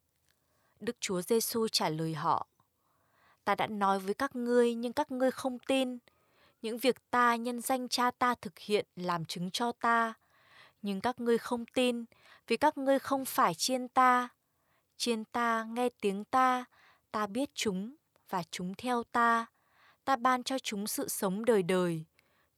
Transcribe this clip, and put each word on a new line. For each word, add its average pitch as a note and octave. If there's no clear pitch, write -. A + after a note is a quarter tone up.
Đức A#3+
Chúa F3+
Giêsu A3+
trả G3+
lời D#3+
họ, D3+
"Ta G3+
đã F#3
nói G3
với F#3+
các C4+
ngươi A#3+
nhưng A#3
các -
ngươi B3+
không B3
tin. C4
Những A3+
việc A#3
ta A#3+
nhân A#3+
danh B3+
cha B3
ta B3
thực -
hiện G#3
làm F3
chứng F3+
cho A#3+
ta. A#3
Nhưng G3
các B3
ngươi A#3
không A#3
tin, B3
vì A#3
các D4+
ngươi C4+
không C4+
phải A3
chiên -
ta. B3
Chiên A3+
ta A#3
nghe A#3+
tiếng G3+
ta, B3+
ta G#3+
biết A#3+
chúng G#3+
và F3+
chúng F3+
theo A#3+
ta. A#3
Ta C4+
ban B3
cho C4+
chúng G#3
sự -
sống G3+
đời A3
đời. F3